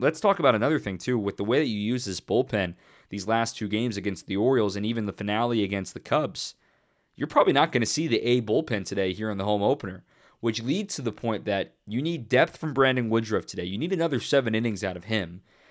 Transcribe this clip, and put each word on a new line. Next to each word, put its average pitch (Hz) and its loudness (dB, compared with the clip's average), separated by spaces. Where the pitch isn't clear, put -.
let's 151 0
talk 196 2
about 131 6
another 135 2
thing, 95 -6
too, 123 0
with 98 -2
the 101 -4
way 123 2
that 147 0
you 107 -2
use 120 -2
this 92 -6
bullpen 101 0
these 98 -6
last 113 0
two 107 -6
games 110 -2
against 95 -4
the 98 -2
Orioles 107 2
and 104 -4
even 113 -2
the 95 -4
finale 110 0
against 98 -4
the - -10
Cubs. 131 -4
You're - -4
probably - 6
not 143 6
gonna 117 2
see 160 0
the 113 2
A 120 4
bullpen 110 0
today 95 0
here 107 -4
in 101 -4
the 98 -2
home 104 2
opener, 104 0
which 113 -2
leads 180 -2
to 139 -8
the 117 -2
point 110 -4
that 98 -2
you 110 -2
need 151 -4
depth 135 2
from 156 -6
Brandon 127 2
Woodruff 110 0
today. 90 -8
You 92 -6
need 165 -2
another 160 0
seven 123 2
innings 113 0
out 92 -4
of 85 -12
him. 98 -4